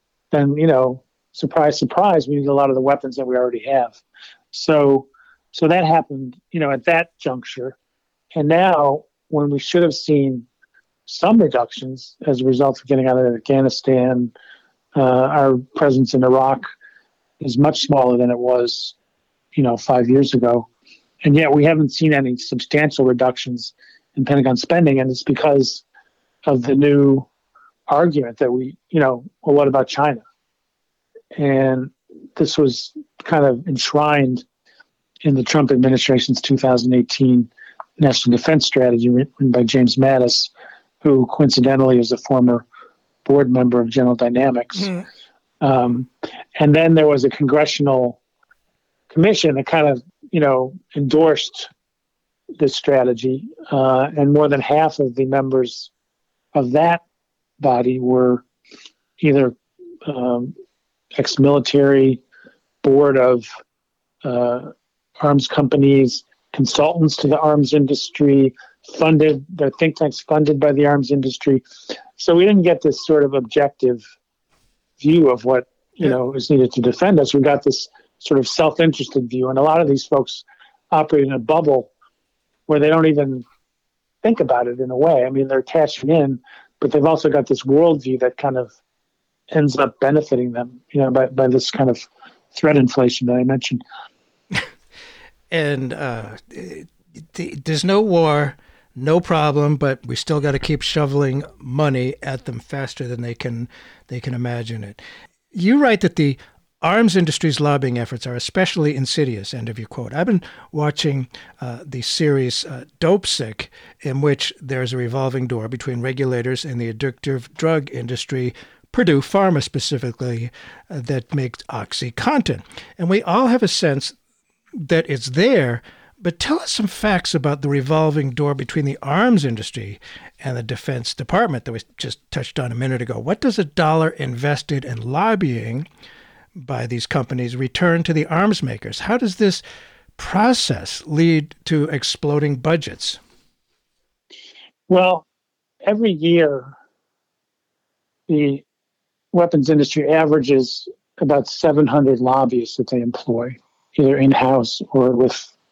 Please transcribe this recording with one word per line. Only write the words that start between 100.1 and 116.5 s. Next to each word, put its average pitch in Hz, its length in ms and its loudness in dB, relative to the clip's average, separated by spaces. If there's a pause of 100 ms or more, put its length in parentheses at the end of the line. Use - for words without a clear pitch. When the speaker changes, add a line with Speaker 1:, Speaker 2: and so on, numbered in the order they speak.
Speaker 2:
still 151 240 -4
gotta 139 180 -2
keep 147 240 -4
shoveling 139 640 -2 (140)
money 135 640 -4
at 135 240 -10
them 117 120 -10
faster 135 480 -10
than 120 160 -10
they 120 120 -10
can, 120 340 -8 (400)
they 123 100 -10
can 123 160 -8
imagine 120 480 -8
it. 101 180 -18 (520)
You 208 280 2
write 233 200 2
that - 160 -2
the 143 220 0 (440)
arms 196 340 2
industry's 156 440 0
lobbying 135 380 0
efforts 120 280 -8
are 123 80 -8
especially 151 640 -2
insidious, 131 580 -4
end 113 140 -10
of 113 100 -12
your 110 80 -12
quote. 120 260 -14
I've 165 140 -2
been 202 160 0 (300)
watching, 147 560 -4 (320)
uh, 120 260 -12
the 131 160 -12
series, 135 640 -2
uh, 131 220 -16 (120)
Dopesick, 165 720 -4 (320)
in 139 200 -4
which 143 400 -2
there's 127 320 -6
a 127 40 -6
revolving 127 500 -4
door 117 220 -6
between 123 320 -8
regulators 127 640 -4